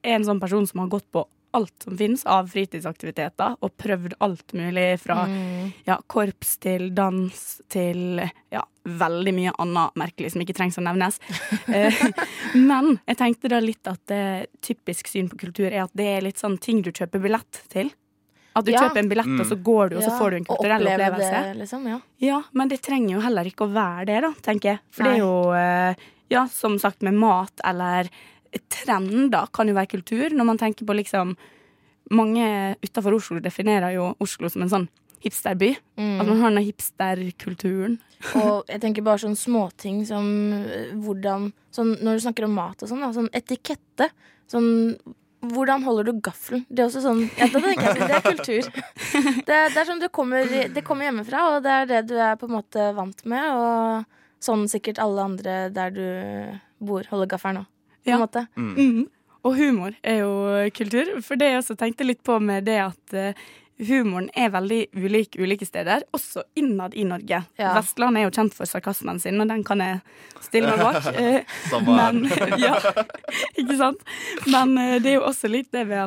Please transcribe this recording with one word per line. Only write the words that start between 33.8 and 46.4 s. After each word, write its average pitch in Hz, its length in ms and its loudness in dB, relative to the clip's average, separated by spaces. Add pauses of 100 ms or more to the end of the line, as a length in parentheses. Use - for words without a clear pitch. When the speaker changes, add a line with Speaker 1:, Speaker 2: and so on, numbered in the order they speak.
Speaker 1:
jo 180 260 -2
Oslo 170 300 -4
som 180 140 -4
en 180 60 0
sånn 185 180 0 (360)
hipsterby. 196 520 0 (220)
Speaker 2:
Mm. 208 240 -2
Speaker 1:
At 208 60 2
man 220 140 4
har 226 100 4
den 208 140 4
hipsterkulturen. 185 1300 -4 (380)
Speaker 2:
Og 208 320 2
jeg 208 140 -8
tenker 214 240 -2
bare 208 160 4
sånn 208 160 -2
småting 202 720 -2
som, 208 200 -2 (260)
eh, 202 420 -6
hvordan, 202 560 -4 (200)
sånn, 226 300 0
når 220 160 2
du 226 80 -4
snakker 226 200 -2
om 214 100 0
mat 180 280 -6
og 208 60 -6
sånn, 254 120 -6
da, 262 120 -4
sånn 226 160 -2
etikette, - 800 -4 (400)
sånn, 226 480 2 (460)
hvordan 262 400 0
holder 226 220 2
du 233 160 0
gaffelen? 247 460 -6